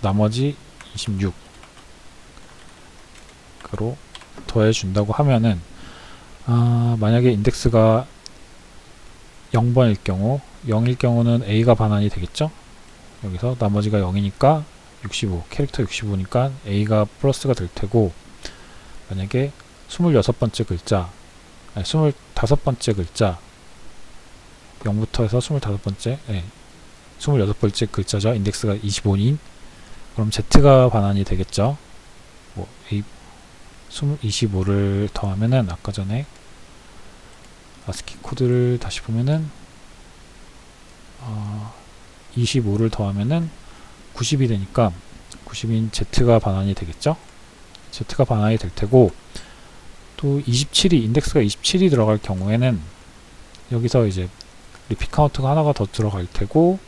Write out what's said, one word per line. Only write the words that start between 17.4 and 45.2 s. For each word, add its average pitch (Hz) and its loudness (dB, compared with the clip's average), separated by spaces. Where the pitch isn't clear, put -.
될 90 -6
테고, 101 0
만약에 101 -2
스물여섯 147 2
번째 117 0
글자, 90 -2
아니, 95 -6
스물다섯 143 0
번째 120 0
글자, 92 -2
영부터 110 -2
해서 110 0
스물다섯 110 -4
번째, 123 -4
예, 95 -4
스물여섯 104 0
번째 110 0
글자죠. 104 -2
인덱스가 101 -2
이십오인, 101 0
그럼 110 -2
Z가 131 6
반환이 101 2
되겠죠. 101 -2
뭐, 92 -10
A, 104 -4
스물, 147 -4
이십오를 101 0
더하면은 107 0
아까 85 -10
전에 101 -6
아스키 - -12
코드를 123 0
다시 - -8
보면은, 139 -2
어, 107 -10
이십오를 113 2
더하면은 110 -2
구십이 135 0
되니까 104 0